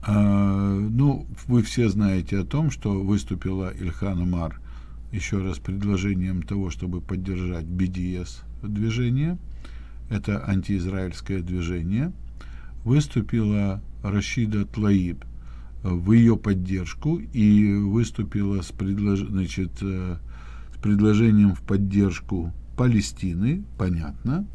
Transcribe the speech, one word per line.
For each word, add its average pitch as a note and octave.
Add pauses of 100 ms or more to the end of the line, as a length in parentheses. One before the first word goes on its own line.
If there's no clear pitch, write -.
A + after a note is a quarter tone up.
А, G2+
ну, B2+ (200)
вы B2
все A#2
знаете G2
о F#2+
том, D3+
что G2
выступила F#2+
Ильхан F#2
Омар F2 (520)
еще G2
раз F#2
предложением F#2+
того, G2
чтобы F2+
поддержать F2+
би F2+
ди F2+
эс - (200)
движение. A#2+ (720)
Это G2+
антиизраильское F#2+
движение. F2+ (720)
Выступила G#2+ (200)
Рашида G#2
Тлаиб G2 (580)
в F2+
ее A2+
поддержку F#2+
и G#2
выступила G2+
с -
предлож-, G2
значит, F#2 (120)
э, F#2 (580)
с -
предложением G#2
в -
поддержку F#2+ (240)
Палестины, A2+ (140)
понятно. F#2